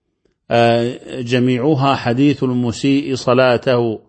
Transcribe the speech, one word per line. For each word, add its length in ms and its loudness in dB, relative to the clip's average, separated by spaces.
آه، 720 0
جميعها 720 0
حديث 480 0
المسيء 720 -2
صلاته 920 0